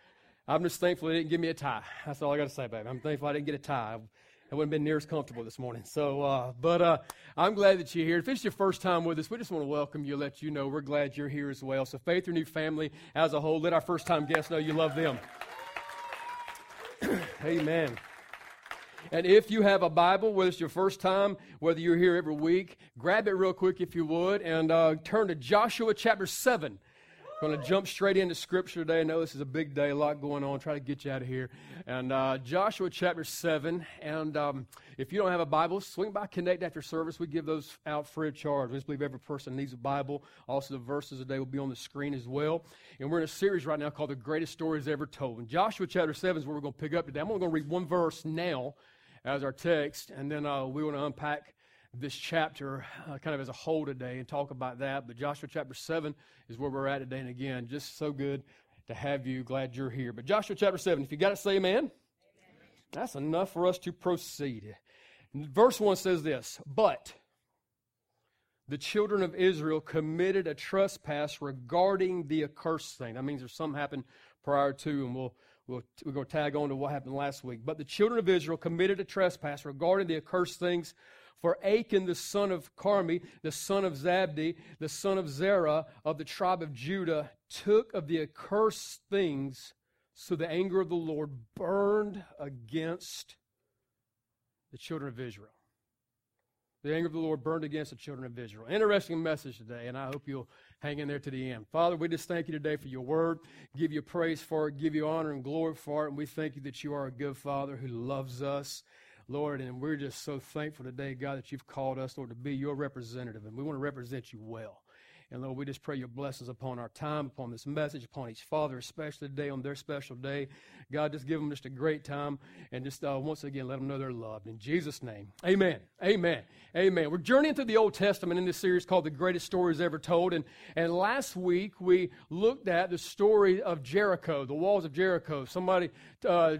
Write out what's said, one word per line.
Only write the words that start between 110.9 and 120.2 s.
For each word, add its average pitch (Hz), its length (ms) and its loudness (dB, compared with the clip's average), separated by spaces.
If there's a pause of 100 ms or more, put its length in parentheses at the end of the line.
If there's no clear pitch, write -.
God, 139 240 -6
that - 140 -14
you've 139 160 -12
called 135 320 -4
us, 131 180 -8
Lord, 131 120 -10
to 117 60 -12
be 135 200 -6
your 139 200 -2
representative, 120 720 -8
and 110 120 -14
we 135 40 -8
wanna 147 160 -6
represent 131 540 -8
you 113 100 -16
well. 110 420 -14 (460)
And 123 120 -12
Lord, 131 160 -8
we 139 80 -8
just 139 160 -10
pray 143 160 -6
your 127 100 -8
blessings 131 400 -10
upon 123 320 -10
our 117 80 -10
time, 151 380 -6
upon 127 260 -10
this 113 140 -16
message, 147 400 -4
upon 123 240 -10
each 110 140 -16
father, 151 340 -2
especially 147 500 -10
today 143 220 -6
on 135 120 -6
their 143 140 -6
special 139 400 -8
day. 139 320 -6 (420)